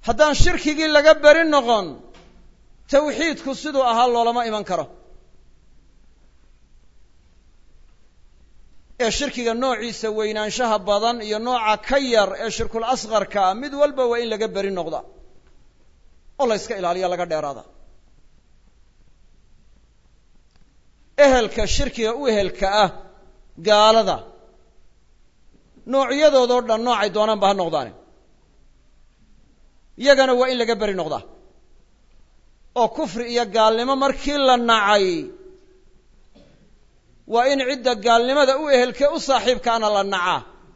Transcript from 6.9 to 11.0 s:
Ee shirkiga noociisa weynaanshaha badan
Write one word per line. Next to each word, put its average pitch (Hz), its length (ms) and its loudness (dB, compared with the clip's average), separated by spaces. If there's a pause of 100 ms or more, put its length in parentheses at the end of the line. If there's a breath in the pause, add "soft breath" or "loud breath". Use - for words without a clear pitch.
Ee 226 120 0
shirkiga 240 420 -6
noociisa 233 580 -6
weynaanshaha 214 680 -4
badan 208 420 -2